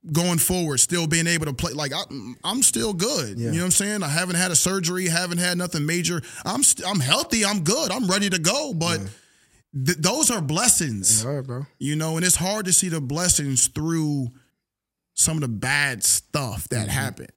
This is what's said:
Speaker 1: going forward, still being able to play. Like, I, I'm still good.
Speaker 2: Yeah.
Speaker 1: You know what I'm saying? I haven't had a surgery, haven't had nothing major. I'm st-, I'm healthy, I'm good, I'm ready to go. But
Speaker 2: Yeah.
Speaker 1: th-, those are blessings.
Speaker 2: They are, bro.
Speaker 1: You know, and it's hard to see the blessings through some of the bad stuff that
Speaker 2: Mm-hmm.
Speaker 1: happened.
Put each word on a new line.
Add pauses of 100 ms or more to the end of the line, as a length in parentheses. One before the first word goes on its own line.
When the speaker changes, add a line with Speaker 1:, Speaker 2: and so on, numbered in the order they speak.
(140)
Speaker 1:
going
forward,
still
being
able
to
play.
Like,
I, (420)
I'm
still
good.
Speaker 2:
Yeah.
Speaker 1:
You
know
what
I'm
saying?
I
haven't
had
a
surgery,
haven't
had
nothing
major. (240)
I'm
st-,
I'm
healthy,
I'm
good,
I'm
ready
to
go.
But
Speaker 2:
Yeah. (800)
Speaker 1:
th-,
those
are
blessings.
Speaker 2:
They
are,
bro. (140)
Speaker 1:
You
know,
and
it's
hard
to
see
the
blessings
through (840)
some
of
the
bad
stuff
that
Speaker 2:
Mm-hmm.
Speaker 1:
happened.